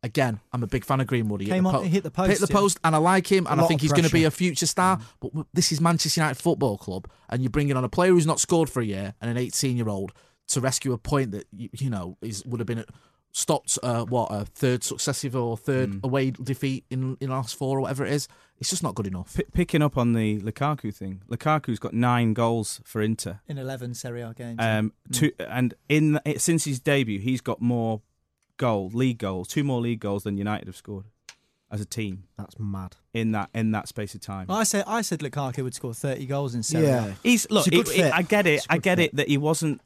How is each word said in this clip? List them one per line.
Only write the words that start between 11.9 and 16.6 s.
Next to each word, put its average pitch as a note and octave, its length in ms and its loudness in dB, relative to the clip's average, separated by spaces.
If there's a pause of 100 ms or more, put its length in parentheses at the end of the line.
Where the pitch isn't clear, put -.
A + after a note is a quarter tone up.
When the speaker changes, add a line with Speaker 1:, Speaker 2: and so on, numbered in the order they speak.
Speaker 1:
is, G#2 240 -10
would A#2+ 140 -6
have A2 80 -4
been A#2 120 -4
a, A2 60 -12 (460)
stopped, - 500 -2
uh, A#2 220 0
what, A#2+ 260 0
a G#2 140 -4
third B2 400 0
successive - 540 -4
or A#2 200 -2
third C3 340 0
Speaker 4:
Mm. G2 120 -8
Speaker 1:
away C3 280 0
defeat C3 580 -4